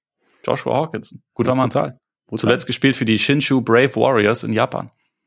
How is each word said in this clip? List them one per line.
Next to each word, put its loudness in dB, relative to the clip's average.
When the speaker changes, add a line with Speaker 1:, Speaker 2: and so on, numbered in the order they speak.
Speaker 1:
Joshua -2
Hawkinson, -6
guter -2
Speaker 2:
Das 2
ist 0
Speaker 1:
Mann. 0
Speaker 2:
brutal. -4
Brutal. -8
Speaker 1:
Zuletzt 2
gespielt 2
für -4
die 2
Shinshu 0
Brave 2
Warriors 2
in -4
Japan. -2